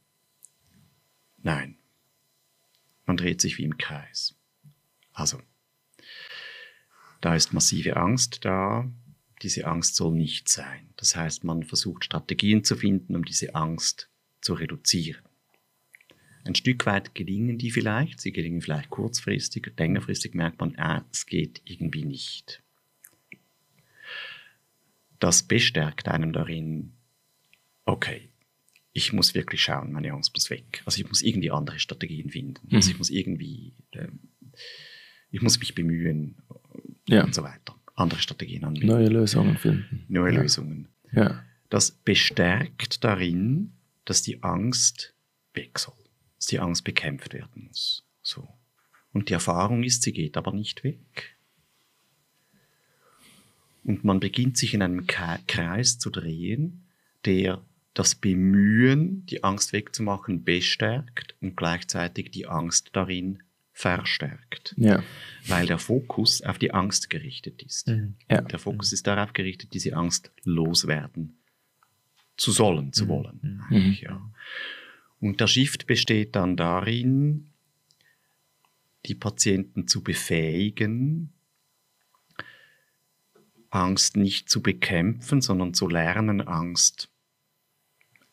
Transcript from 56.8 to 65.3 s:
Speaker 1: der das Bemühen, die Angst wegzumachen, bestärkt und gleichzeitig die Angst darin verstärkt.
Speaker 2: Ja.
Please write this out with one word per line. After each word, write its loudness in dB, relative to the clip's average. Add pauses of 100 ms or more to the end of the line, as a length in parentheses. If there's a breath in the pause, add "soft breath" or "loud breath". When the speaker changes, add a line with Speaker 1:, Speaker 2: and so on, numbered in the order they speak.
Speaker 1:
der 2 (300)
das 2
Bemühen, 6
die -6
Angst 0
wegzumachen, -2
bestärkt 0
und -6
gleichzeitig -2
die -10
Angst -2
darin -2 (300)
verstärkt. -4
Speaker 2:
Ja. 6 (440 loud breath)